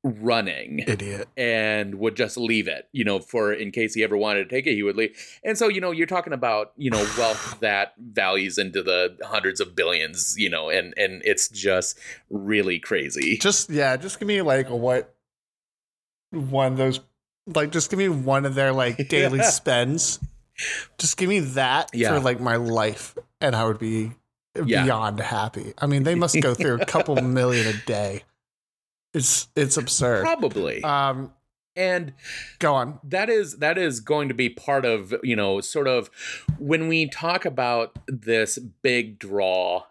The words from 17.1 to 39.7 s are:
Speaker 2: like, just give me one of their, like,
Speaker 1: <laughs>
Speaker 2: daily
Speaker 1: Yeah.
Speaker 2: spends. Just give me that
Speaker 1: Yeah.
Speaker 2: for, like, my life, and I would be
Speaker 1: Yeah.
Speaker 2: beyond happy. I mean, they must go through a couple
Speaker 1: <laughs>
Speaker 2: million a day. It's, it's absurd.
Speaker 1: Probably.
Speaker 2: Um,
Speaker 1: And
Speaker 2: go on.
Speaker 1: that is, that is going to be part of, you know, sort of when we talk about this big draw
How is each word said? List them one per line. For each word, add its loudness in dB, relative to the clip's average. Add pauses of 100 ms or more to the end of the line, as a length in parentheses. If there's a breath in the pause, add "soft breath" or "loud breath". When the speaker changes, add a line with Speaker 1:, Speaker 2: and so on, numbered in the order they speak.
Speaker 2:
like, 0
just -2
give 0
me 2
one 2
of -2
their, 2
like, 0
Speaker 1:
<laughs> -4
Speaker 2:
daily 4
Speaker 1:
Yeah. 6
Speaker 2:
spends. 0 (800 loud breath)
Just 0
give 0
me 2
that 0
Speaker 1:
Yeah. 2
Speaker 2:
for, 2
like, 2
my 2
life, -2 (240)
and 2
I 2
would 0
be -2 (520)
Speaker 1:
Yeah. 4
Speaker 2:
beyond 0
happy. -4
I 0
mean, 2
they 2
must 2
go 2
through 0
a 0
couple 0
Speaker 1:
<laughs> 2
Speaker 2:
million 2
a 0 (140)
day. -4 (920)
It's, 0
it's 2
absurd. 2
Speaker 1:
Probably. 0
Speaker 2:
Um, 0 (440)
Speaker 1:
And -2 (440 loud breath)
Speaker 2:
go 2
on. -2
Speaker 1:
that -2
is, 0
that 2
is 0
going 0
to -4
be 2
part -2
of, 0
you 0
know, 2
sort -2
of 0 (480 loud breath)
when 0
we 2
talk -2
about -2
this 0 (240)
big 0
draw 0